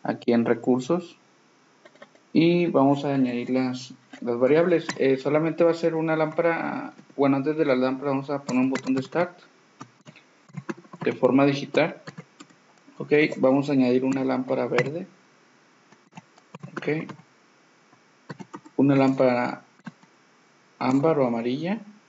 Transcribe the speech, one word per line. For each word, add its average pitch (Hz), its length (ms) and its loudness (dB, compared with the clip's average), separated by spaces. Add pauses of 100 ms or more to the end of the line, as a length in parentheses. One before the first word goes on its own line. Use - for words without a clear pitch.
aquí 120 280 -4
en 117 140 4
recursos, 127 720 -2 (1160)
y 170 340 4
vamos 139 360 2
a 143 120 -2
añadir 123 340 -2
las, 127 460 -4 (260)
las 120 160 -4
variables. 160 480 2 (120)
Eh, 135 200 2
solamente 156 460 0
va 165 80 6
a 165 40 0
ser 165 200 -2
una 160 200 0
lámpara, 156 800 -2 (240)
bueno, 135 200 2
antes 151 200 -2
de 160 80 2
la 131 100 2
lámpara 135 360 -2
vamos 135 180 -4
a 139 140 -6
poner 127 180 0
un 131 80 2
botón 131 240 -4
de 131 80 0
start, 170 380 -4 (1600)
de 123 100 0
forma 131 340 4
digital. 143 520 -2 (1000)
Ok, 139 140 -2 (240)
vamos 139 320 2
a 147 40 0
añadir 127 320 2
una 131 180 -2
lámpara 127 440 -2
verde. 135 400 -4 (1700)
Ok, 156 340 -6 (1700)
una 139 180 4
lámpara 131 680 0 (1120)
ámbar 139 400 2
o 131 80 2
amarilla. 151 540 -4 (300)